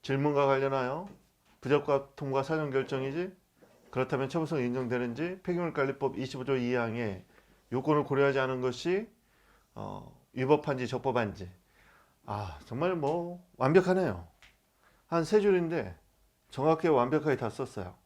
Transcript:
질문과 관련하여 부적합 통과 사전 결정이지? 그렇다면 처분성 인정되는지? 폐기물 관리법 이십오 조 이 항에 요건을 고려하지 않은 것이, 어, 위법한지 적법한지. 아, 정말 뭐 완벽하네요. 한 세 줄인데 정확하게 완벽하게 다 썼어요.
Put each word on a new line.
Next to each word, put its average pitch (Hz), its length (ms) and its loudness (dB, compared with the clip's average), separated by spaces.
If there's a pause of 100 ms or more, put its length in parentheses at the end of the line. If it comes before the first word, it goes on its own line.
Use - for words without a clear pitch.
질문과 143 440 2
관련하여 135 640 0 (520)
부적합 139 540 0
통과 135 280 -2
사전 156 280 -2
결정이지? 135 600 -2 (580)
그렇다면 131 380 -2
처분성 160 320 -2
인정되는지? 123 840 -2
폐기물 175 300 -2
관리법 139 460 -2
이십오 127 260 -6
조 135 120 0
이 123 180 0
항에 113 500 -2 (480)
요건을 143 320 2
고려하지 139 340 2
않은 131 220 -2
것이, 170 480 -2 (680)
어, 50 420 -12 (160)
위법한지 131 540 2
적법한지. 113 640 -2 (760)
아, 101 400 -8
정말 165 280 -4
뭐 170 500 -4 (120)
완벽하네요. 156 720 2 (800)
한 165 160 0
세 208 160 4
줄인데 170 560 2 (540)
정확하게 160 380 2
완벽하게 139 480 4
다 113 140 -4
썼어요. 101 440 -8 (120)